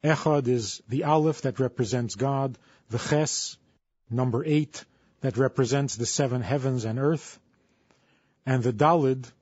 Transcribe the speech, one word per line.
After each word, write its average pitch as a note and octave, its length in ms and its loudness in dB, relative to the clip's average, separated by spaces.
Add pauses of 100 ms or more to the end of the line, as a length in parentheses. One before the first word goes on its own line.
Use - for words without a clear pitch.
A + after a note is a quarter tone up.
Echad D3 460 2
is A#2 400 -2
the C3 160 -2
Aleph D#3 380 2
that C3 180 -2
represents A#2+ 540 -2
God, C3+ 420 -2 (320)
the A#2 100 -4
Ches, - 600 -2 (500)
number B2+ 360 -2
eight, D3+ 400 -2 (360)
that C3 160 -2
represents C3 600 0
the A#2 100 -4
seven B2+ 340 0
heavens B2+ 440 -2
and A2+ 140 -4
earth, D3 400 -2 (1080)
and C3 160 2
the B2 100 2
Daled C3+ 580 2 (120)